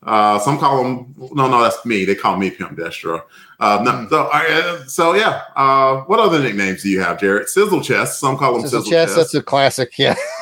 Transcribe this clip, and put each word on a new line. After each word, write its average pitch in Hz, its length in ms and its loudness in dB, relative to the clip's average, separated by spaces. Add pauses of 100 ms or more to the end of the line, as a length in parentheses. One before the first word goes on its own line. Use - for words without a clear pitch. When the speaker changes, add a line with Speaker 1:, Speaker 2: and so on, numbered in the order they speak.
Speaker 1:
Uh, 107 340 2
some 143 180 0
call 143 280 2
him, 127 300 -8 (180)
no, 135 160 0
no, 127 140 2
that's 107 220 -2
me. 107 200 0
They 98 100 2
call 98 220 -2
me 95 140 -2
Pimp 82 280 -12
Destro. 82 440 -8 (360)
Uh, 104 240 2
no, 123 80 2
Speaker 2:
Mm. 117 200 -4
Speaker 1:
so, 151 220 2
I, 151 200 2
uh, 170 340 -2
so, 170 280 0
yeah. 196 260 0 (160)
Uh, 135 460 2
what 208 180 2
other 185 180 2
nicknames 101 460 -2
do 98 60 0
you 95 100 2
have, 85 180 -2
Jared? 101 300 0
Sizzle 185 320 2
Chest. 117 400 -2
Some 139 180 0
call 135 160 0
him - 80 0
Speaker 2:
Sizzle 123 200 -2
Speaker 1:
Sizzle - 100 -6
Speaker 2:
Chest, 165 160 4
Speaker 1:
Chest. - 80 0
Speaker 2:
that's 160 180 0
a 143 80 0
classic, 135 560 0
yeah. 135 160 2 (280)